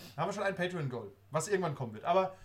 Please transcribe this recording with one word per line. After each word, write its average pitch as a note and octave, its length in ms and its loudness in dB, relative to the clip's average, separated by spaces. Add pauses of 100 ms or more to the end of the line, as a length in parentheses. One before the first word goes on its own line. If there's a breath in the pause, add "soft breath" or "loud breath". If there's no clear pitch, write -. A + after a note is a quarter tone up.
(160 loud breath)
Dann D3 80 -2
haben G3 60 0
wir - 40 -2
schon G#3 80 -4
ein G3 140 0
Patreon-Goal, C#3+ 560 -2 (180)
was D#3 160 0
irgendwann F3+ 300 2
kommen A2 180 -6
wird. - 100 -10
Aber, F#3 300 4 (100)